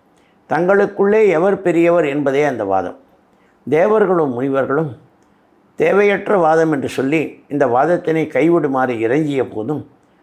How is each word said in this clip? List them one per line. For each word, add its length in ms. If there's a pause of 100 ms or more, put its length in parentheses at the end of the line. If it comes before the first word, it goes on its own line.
(500)
தங்களுக்குள்ளே 800
எவர் 320
பெரியவர் 440
என்பதே 400
அந்த 200
வாதம். 340 (680)
தேவர்களும் 640
முனிவர்களும் 640 (800)
தேவையற்ற 580
வாதம் 340
என்று 180
சொல்லி 580
இந்த 200
வாதத்தினை 600
கைவிடுமாறு 720
இறங்கிய 480
போதும் 400 (340)